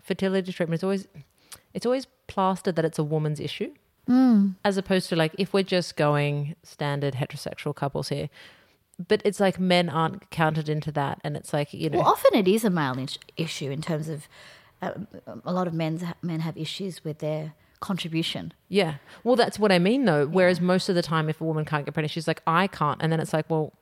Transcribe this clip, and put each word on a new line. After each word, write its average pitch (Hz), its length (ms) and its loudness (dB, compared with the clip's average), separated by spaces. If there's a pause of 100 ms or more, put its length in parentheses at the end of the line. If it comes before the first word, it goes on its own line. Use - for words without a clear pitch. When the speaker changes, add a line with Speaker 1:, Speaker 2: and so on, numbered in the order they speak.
Speaker 1:
fertility 190 480 -2
treatment 165 280 -2
is - 40 -4
always, 196 240 -2 (640)
it's - 120 -8
always 254 220 0 (200)
plastered 190 480 0
that 165 80 2
it's 160 160 0
a 156 40 0
woman's 151 360 -2
issue, 202 340 -8 (360)
Speaker 2:
Mm. 233 460 6 (100)
Speaker 1:
as 196 100 2
opposed 190 320 0
to, 180 80 -2
like, 160 220 2
if 190 160 -2
we're 196 100 4
just 180 320 -2
going 147 680 0
standard 143 500 -4
heterosexual - 600 -6
couples 143 360 -4
here, 147 200 -4 (800)
but 214 160 2
it's 202 160 0
like 190 180 2
men 180 300 4
aren't 160 440 -2
counted 156 360 0
into 151 240 -2
that, 143 320 -4
and 147 140 -6
it's - 160 -8
like, 147 200 -2
you 160 160 -4
know. 226 100 0
Speaker 2:
Well, - 100 4
often 440 260 4
it 190 140 4
is 220 160 2
a 214 40 2
male 139 300 0
is-, 131 200 -8 (180)
issue 156 340 -6
in 139 100 -6
terms 156 280 -4
of, 151 180 -10 (540)
uh, 196 120 -6 (520)
a 175 80 -4
lot 180 140 -2
of 165 60 -4
men's 160 280 -2
ha-, 170 220 -8
men 160 180 -4
have 160 160 -6
issues 165 480 -8
with 151 140 -8
their 156 340 -6 (260)
contribution. 165 720 -4 (140)
Speaker 1:
Yeah. 180 280 0 (280)
Well, 247 120 4
that's 214 240 2
what 208 120 4
I 180 80 6
mean, 240 260 4
though. 147 200 4
Whereas 180 320 4
Speaker 2:
Yeah. 175 80 0
Speaker 1:
most 185 240 2
of 185 60 0
the 175 80 2
time, 156 260 0
if 151 100 -4
a 160 60 -4
woman 156 180 0
can't 147 220 -2
get 147 80 -8
pregnant, 151 180 -2
she's 160 160 -6
like, 160 200 -2
"I 170 200 4
can't." 147 340 0
And 160 120 2
then 160 60 2
it's 160 140 -2
like, 156 160 0
"Well, 156 220 0 (100)